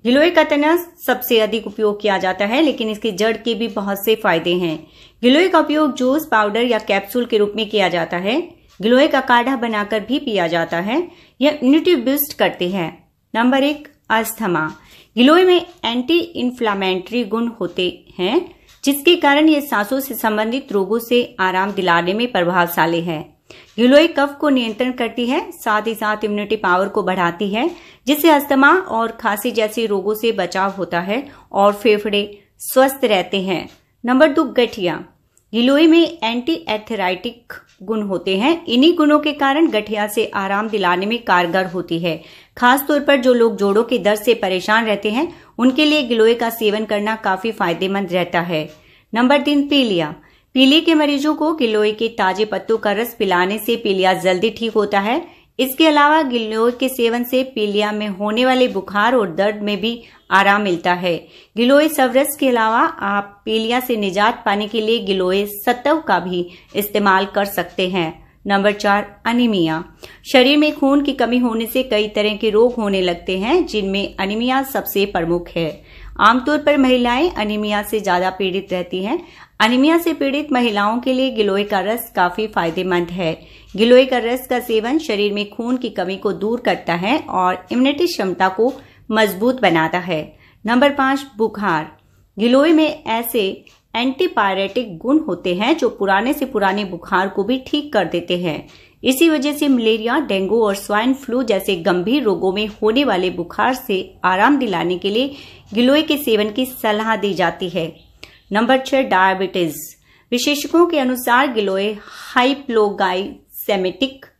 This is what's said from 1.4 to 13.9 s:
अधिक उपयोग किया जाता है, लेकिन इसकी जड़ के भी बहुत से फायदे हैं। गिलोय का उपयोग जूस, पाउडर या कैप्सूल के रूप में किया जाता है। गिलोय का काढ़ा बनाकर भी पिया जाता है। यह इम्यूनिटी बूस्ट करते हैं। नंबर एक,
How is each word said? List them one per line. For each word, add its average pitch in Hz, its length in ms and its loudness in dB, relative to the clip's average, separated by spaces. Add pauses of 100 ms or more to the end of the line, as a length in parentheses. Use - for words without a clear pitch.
अधिक 214 260 -2
उपयोग 208 340 -2
किया 196 180 0
जाता 185 280 -2
है, 254 160 0
लेकिन 240 260 0
इसकी 214 240 -4
जड़ 214 220 0
के 226 200 -4
भी 220 140 -4
बहुत 202 360 -6
से 220 120 2
फायदे 175 380 0
हैं। 170 320 -4 (360)
गिलोय 294 260 4
का 349 100 2
उपयोग 302 360 0
जूस, 269 320 -2
पाउडर 214 360 0
या 233 180 0
कैप्सूल 196 440 -2
के 233 140 0
रूप 208 180 2
में 220 120 -4
किया 196 200 0
जाता 170 300 -2
है। 240 360 -4 (260)
गिलोय 254 280 4
का 269 140 0
काढ़ा 247 340 2
बनाकर 220 440 -2
भी 240 180 -4
पिया 202 300 -2
जाता 170 320 -2
है। 262 300 -2 (300)
यह 294 120 4
इम्यूनिटी 302 500 4
बूस्ट 269 360 -4
करते 180 300 0
हैं। 175 420 -6 (240)
नंबर 254 280 2
एक, 294 260 -2 (220)